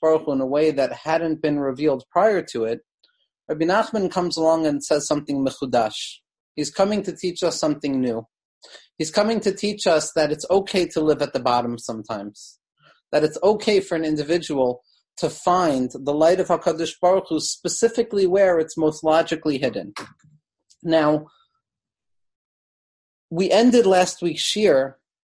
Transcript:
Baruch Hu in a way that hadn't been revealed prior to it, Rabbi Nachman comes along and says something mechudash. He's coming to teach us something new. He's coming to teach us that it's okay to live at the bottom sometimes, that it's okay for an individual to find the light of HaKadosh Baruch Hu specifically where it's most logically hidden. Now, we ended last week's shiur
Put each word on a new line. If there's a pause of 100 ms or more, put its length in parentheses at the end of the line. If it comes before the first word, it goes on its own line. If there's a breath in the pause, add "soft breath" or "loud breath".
Baruch
Hu
in
a
way
that
hadn't
been
revealed
prior
to
it, (680)
Rabbi
Nachman
comes
along
and
says
something
mechudash. (400)
He's
coming
to
teach
us
something
new. (720 loud breath)
He's
coming
to
teach
us
that
it's
okay
to
live
at
the
bottom
sometimes, (540 soft breath)
that
it's
okay
for
an
individual (360)
to
find
the
light
of
HaKadosh
Baruch
Hu
specifically
where
it's
most
logically
hidden. (880)
Now, (2000 soft breath)
we
ended
last
week's
shiur (300)